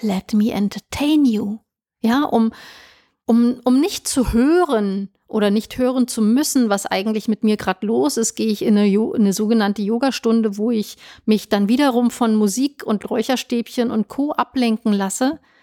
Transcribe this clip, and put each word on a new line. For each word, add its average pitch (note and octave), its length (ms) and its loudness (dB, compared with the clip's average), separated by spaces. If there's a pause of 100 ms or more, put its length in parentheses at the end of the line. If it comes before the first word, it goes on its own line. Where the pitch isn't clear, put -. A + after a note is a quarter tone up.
„Let G3 340 -4
me G#3+ 180 2
entertain C#4 720 -2
you“, G#3+ 340 0 (420)
ja, B3 240 0
um, A3+ 280 0 (720)
um, A#3+ 400 2
um B3+ 160 4
nicht F4+ 260 -2
zu - 260 -2
hören, A#3 800 0 (180)
oder G#3 220 0
nicht G#3+ 260 -2
hören B3+ 300 0
zu A#3 160 -4
müssen, A#3+ 460 2
was G3+ 180 -2
eigentlich G#3 420 -2
mit G#3+ 140 -2
mir G#3+ 140 2
grad F#3+ 260 -4
los B3 340 0
ist, A3+ 200 -2
gehe G#3+ 100 -2
ich G#3 160 -2
in G#3 160 2
eine G#3 80 4
Jo-, G#3 260 2
in A#3 100 0
eine G3 100 2
sogenannte G#3 500 0
Yogastunde, A3+ 760 0
wo G#3 140 -2
ich G#3+ 260 -4 (280)
mich G#3+ 240 0
dann G3+ 200 2
wiederum B3 420 2
von A3+ 260 0
Musik G#3+ 480 0
und G#3+ 260 -4
Räucherstäbchen A#3 800 -2
und G#3+ 180 -2
Co. D4 240 -4
ablenken A#3 600 -2
lasse, G3+ 480 -2 (220)